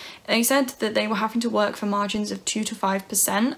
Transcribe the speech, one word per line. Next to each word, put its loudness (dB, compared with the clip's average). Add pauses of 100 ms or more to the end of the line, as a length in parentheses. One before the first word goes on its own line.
(260)
They 2
said 4 (100)
that 0
they 0
were -2
having 0
to 0
work 2
for -4
margins 0
of -8
two -2
to -6
five -2
percent, 2